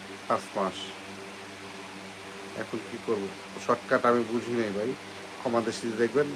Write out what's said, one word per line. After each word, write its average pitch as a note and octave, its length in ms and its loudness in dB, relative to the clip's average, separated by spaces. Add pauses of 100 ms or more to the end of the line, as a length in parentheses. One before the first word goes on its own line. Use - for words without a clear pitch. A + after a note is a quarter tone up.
(280)
পাঁচ A2 140 2 (140)
মাস। F#2+ 220 2 (1800)
এখন A2+ 160 -4 (140)
কি A#2 60 -6 (100)
করব? G#2 200 2 (400)
শর্টকাট B2 380 4
আমি A#2+ 260 8
বুঝি A#2 220 0
নাই A#2 240 2
ভাই, A2+ 160 2 (460)
ক্ষমা A#2 220 4
দৃষ্টিতে A2 360 0
দেখবেন। A#2+ 380 6